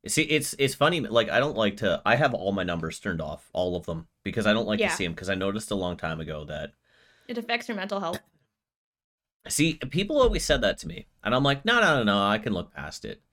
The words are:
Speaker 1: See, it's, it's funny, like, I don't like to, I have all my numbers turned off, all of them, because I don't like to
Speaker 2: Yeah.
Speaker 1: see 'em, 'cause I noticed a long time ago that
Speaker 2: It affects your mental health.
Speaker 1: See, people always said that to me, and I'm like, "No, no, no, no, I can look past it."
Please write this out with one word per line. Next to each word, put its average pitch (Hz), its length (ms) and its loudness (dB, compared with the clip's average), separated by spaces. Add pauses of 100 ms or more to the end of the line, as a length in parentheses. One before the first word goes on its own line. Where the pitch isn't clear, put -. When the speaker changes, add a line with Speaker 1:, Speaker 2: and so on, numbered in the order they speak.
Speaker 1:
See, - 180 2
it's, 147 360 0
it's 131 160 2
funny, 160 240 2
like, 113 300 2
I 117 100 4
don't 139 160 0
like 104 220 2
to, 90 280 0
I 113 120 6
have 139 160 4
all 98 180 0
my 95 120 0
numbers 82 360 -4
turned 85 220 -4
off, 76 320 -8
all 90 240 0
of 85 80 -6
them, 82 240 -8 (140)
because 104 220 -2
I 104 60 4
don't 110 160 2
like 107 120 0
to 214 60 2
Speaker 2:
Yeah. - 100 0
Speaker 1:
see 92 100 -2
'em, 82 100 -4
'cause 92 140 -8
I 95 60 0
noticed 98 360 -4
a 104 40 0
long 90 200 -2
time 80 240 -6
ago 76 260 -8
that 76 280 -10 (560)
Speaker 2:
It 240 80 -6
affects 233 320 -4
your 214 80 -6
mental 202 240 -4
health. 175 180 -6 (1300)
Speaker 1:
See, 160 280 0
people 202 460 -2
always 220 220 2
said 139 180 2
that 101 180 2
to - 80 -12
me, 85 200 -12 (160)
and 107 100 0
I'm 131 100 4
like, 139 200 2
"No, 240 160 4
no, 170 180 4
no, 120 60 2
no, 101 240 4
I 104 100 2
can 107 160 -4
look 87 200 -6
past 73 320 -12
it." - 160 -10 (120)